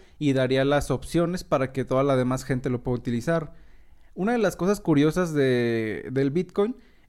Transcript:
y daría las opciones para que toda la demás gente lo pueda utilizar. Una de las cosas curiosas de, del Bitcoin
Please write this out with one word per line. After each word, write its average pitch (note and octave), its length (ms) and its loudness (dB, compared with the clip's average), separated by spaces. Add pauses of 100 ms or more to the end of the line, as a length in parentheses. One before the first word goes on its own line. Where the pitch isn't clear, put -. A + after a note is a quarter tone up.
(180)
y C#3+ 140 2
daría C3 320 2
las C#3+ 260 0
opciones E3 540 -2
para C3 280 0
que C3 120 -2
toda C3 200 2
la C#3 120 2
demás B2+ 280 0
gente C3 260 -2
lo B2 120 -4
pueda B2 140 -2
utilizar. B2+ 560 -2 (600)
Una G3+ 180 -2
de B3 60 0
las F#3 180 0
cosas G3 240 0
curiosas D#3+ 540 2
de, A#2+ 800 0
del C3+ 180 0
Bitcoin F#3+ 460 -2 (320)